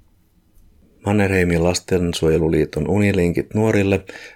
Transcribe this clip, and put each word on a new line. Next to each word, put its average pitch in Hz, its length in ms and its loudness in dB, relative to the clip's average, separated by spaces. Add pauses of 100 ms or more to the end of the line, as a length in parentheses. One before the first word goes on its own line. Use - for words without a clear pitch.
(1080)
Mannerheimin 95 580 2
lastensuojeluliiton 80 1200 0
unilinkit 92 680 0
nuorille 104 500 0 (320)